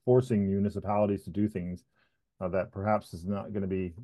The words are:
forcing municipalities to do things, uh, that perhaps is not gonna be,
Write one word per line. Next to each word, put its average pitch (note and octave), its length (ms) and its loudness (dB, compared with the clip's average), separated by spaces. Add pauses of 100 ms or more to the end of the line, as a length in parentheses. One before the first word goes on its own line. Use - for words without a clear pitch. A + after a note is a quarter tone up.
forcing B2 420 4
municipalities G2+ 800 0
to - 40 -12
do G#2 200 0
things, F2+ 340 -6 (560)
uh, F#2+ 80 -4
that F2+ 240 -2
perhaps G2+ 420 -2
is E2+ 120 -10
not F#2+ 260 -4
gonna G2 160 -2
be, F#2 260 -2 (100)